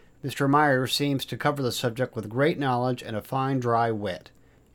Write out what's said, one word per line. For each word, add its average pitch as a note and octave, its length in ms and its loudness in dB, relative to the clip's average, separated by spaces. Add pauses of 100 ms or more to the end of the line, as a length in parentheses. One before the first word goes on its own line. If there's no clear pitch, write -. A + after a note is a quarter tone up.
(220)
Mister C#3 240 -2
Meyer C#3 400 4
seems C#3+ 380 0
to - 120 -8
cover D3 240 0
the A#2+ 120 0
subject B2 420 -2
with G#2 140 -8
great C#3 280 2
knowledge B2+ 460 0
and A2 140 -8
a G#2 40 -2
fine, C3+ 380 -2
dry A#2 320 2
wit. G2+ 400 -6 (440)